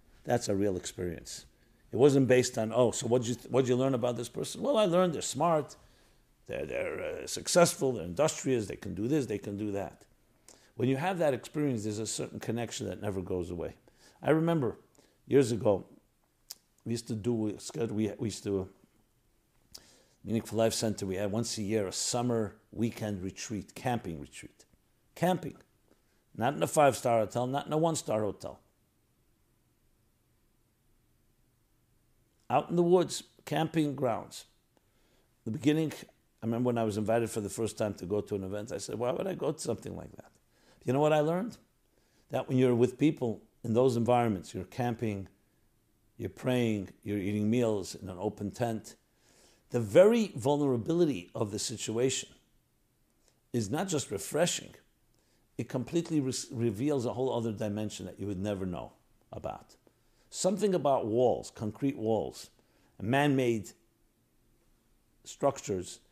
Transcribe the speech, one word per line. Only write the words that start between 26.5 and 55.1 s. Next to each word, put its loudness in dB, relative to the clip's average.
in -2
a 0
five-star 4
hotel, 0
not -2
in -4
a 2
one-star 0
hotel. -6
Out 2
in 0
the 6
woods, 4
camping 0
grounds. -2
The -6
beginning, 2
I -4
remember 0
when 2
I 2
was 0
invited 2
for -4
the -4
first -4
time -2
to -10
go 0
to -6
an -4
event, -8
I -6
said, -8
"Why 0
would -2
I -4
go -4
to -8
something -6
like -14
that?" -20
You 0
know 2
what 4
I 6
learned? -2
That -4
when 2
you're 6
with 4
people 0
in -2
those 6
environments, 2
you're -6
camping, -4
you're -6
praying, 0
you're -4
eating 0
meals 2
in -10
an -10
open -4
tent. -4
The 0
very 6
vulnerability 0
of -2
the -6
situation -2
is -2
not -2
just -2
refreshing, -2